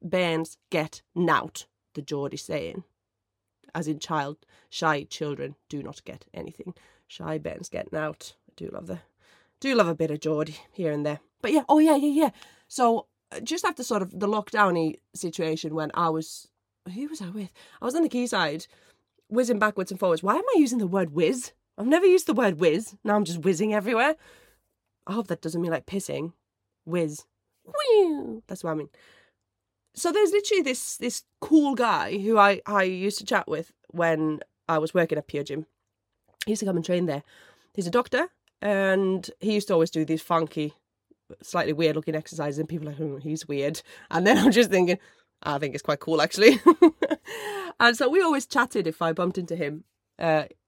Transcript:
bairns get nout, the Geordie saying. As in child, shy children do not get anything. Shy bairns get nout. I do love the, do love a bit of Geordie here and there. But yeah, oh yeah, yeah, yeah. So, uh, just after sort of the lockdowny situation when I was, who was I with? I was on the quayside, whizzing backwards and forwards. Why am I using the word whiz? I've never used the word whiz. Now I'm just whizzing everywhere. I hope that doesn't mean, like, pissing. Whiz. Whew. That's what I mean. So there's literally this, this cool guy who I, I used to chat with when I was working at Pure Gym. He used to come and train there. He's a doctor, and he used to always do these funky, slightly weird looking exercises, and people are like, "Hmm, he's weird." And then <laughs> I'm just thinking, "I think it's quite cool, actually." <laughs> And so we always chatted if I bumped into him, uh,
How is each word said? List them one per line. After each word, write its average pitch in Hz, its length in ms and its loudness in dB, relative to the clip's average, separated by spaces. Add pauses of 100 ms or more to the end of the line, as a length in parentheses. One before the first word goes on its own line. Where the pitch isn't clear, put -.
bairns 165 560 -2 (120)
get 156 320 -4 (140)
nout, 165 520 0 (260)
the 151 80 -10
Geordie 139 360 -6
saying. - 460 -8 (880)
As 160 140 -6
in 151 120 -4
child, 147 380 -6 (320)
shy 151 340 -2
children 143 520 -10 (140)
do 143 120 -10
not 135 220 -14
get - 300 -18
anything. - 400 -14 (340)
Shy 160 300 -8
bairns 160 320 -10
get - 240 -10
nout. 156 420 -10 (140)
I - 80 -20
do - 160 -12
love - 140 -14
the, 180 120 -10 (600)
do 269 160 -2
love 208 120 4
a 165 80 -2
bit 156 160 -2
of 151 80 -6
Geordie 156 380 -4 (140)
here 165 200 -4
and 147 140 -4
there. 147 140 -6 (220)
But - 120 -2
yeah, 311 160 4
oh 311 100 8
yeah, 311 160 6
yeah, 294 280 2
yeah. 269 60 4 (380)
So, 233 400 0 (240)
uh, - 80 -12
just 311 240 -6
after - 200 -6
sort 214 180 -2
of 185 180 -10
the 202 80 -2
lockdowny 196 720 0 (140)
situation 160 600 -6
when 156 180 -4
I 170 160 0
was, - 400 -6 (440)
who 262 140 -8
was 311 140 -12
I 180 80 -10
with? 196 220 -10 (300)
I - 40 -8
was 254 100 -2
on 330 80 2
the 302 60 0
quayside, 185 580 -2 (600)
whizzing 233 320 2
backwards 202 320 0
and 185 80 -10
forwards. 170 240 2
Why 202 120 2
am 370 80 0 (120)
I 349 40 6
using 254 200 4
the 202 80 0
word 175 260 -2
whiz? 175 380 0 (260)
I've 208 100 -4
never 339 180 4
used 370 220 6
the 302 60 2
word 196 260 2
whiz. 175 440 0
Now 208 120 2
I'm 208 80 2
just 170 160 -4
whizzing 190 340 0
everywhere. 226 420 2 (920)
I 190 60 -6
hope 220 140 -4
that 165 140 -6
doesn't 160 200 -4
mean, 175 100 -2
like, 151 140 -4
pissing. 165 480 -8 (520)
Whiz. 160 400 -4 (380)
Whew. 359 840 2
That's - 160 -12
what 165 80 -4
I 156 40 -4
mean. 151 140 -8 (1080)
So 339 160 -2
there's 392 200 2
literally 403 300 2
this, 262 360 -4
this - 260 -8 (180)
cool 294 340 4
guy 202 420 0
who 214 200 0
I, 202 280 8
I 202 180 2
used 185 360 -2
to 208 60 -14
chat 196 220 0
with 160 240 -6 (180)
when 156 520 0 (260)
I 165 100 0
was 156 160 -2
working 160 240 2
at 151 100 -8
Pure 143 180 -6
Gym. 156 200 -8 (800)
He 208 60 -2
used 214 80 -4
to 220 60 -4
come 190 100 -2
and 170 100 -2
train 180 200 0
there. 147 180 -6 (500)
He's 180 140 -4
a 170 40 -8
doctor, 240 380 0 (320)
and 190 680 0 (100)
he 208 140 -2
used 208 160 -2
to 202 40 0
always 165 160 4
do 160 160 -2
these 160 160 -2
funky, 156 520 -2 (680)
slightly 160 320 -2
weird 151 220 0
looking 156 200 -6
exercises, 151 440 -8
and 156 80 -4
people 156 200 -8
are 147 40 -10
like, 143 80 -12
"Hmm, 143 180 -6
he's 147 300 -8
weird." 143 340 -4 (300)
And 180 160 2
then 269 100 8
<laughs> - 20 4
I'm 240 120 6
just 214 180 6
thinking, 180 300 4 (440)
"I 147 140 -2
think 143 180 -4
it's 143 80 -10
quite 147 160 -2
cool, 160 220 0
actually." 214 440 6
<laughs> - 40 8 (1120)
And 240 140 6
so 254 140 2
we 349 120 4
always 311 240 2
chatted 240 420 -2
if 160 140 -6
I 165 120 0
bumped 175 240 -2
into 175 180 -6
him, 156 300 -6 (320)
uh, 156 280 0 (220)